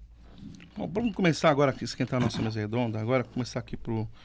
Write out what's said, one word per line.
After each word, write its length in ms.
Bom, 160
vamos 240
começar 340
agora 300
a 40
esquentar 360
a 60
nossa 160
mesa 180
redonda, 400
agora 240
começar 360
aqui 180
pro 280